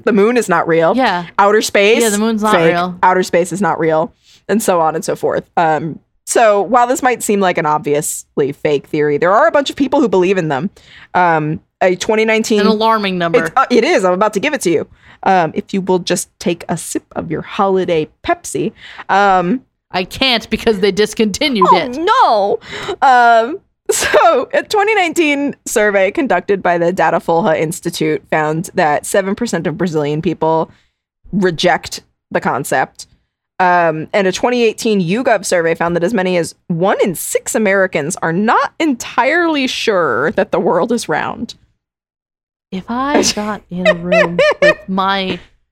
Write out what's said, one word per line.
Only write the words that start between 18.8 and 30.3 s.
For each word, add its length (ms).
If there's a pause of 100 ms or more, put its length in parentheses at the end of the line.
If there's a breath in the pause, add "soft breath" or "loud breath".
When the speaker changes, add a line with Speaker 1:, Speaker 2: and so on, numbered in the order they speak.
Speaker 1:
Um, 560 (260)
Speaker 2:
I 120
can't 460
because 320
they 100
discontinued 800
Speaker 1:
Oh, 60
Speaker 2:
it. 200
Speaker 1:
no. 600 (420 loud breath)
Um, 580 (300)
so, 640
a 100
twenty 320
nineteen 600 (100)
survey 460
conducted 500
by 160
the 140
Datafolha 680
Institute 720
found 440
that 320
seven 300
percent 300
of 120
Brazilian 440
people 480 (600 soft breath)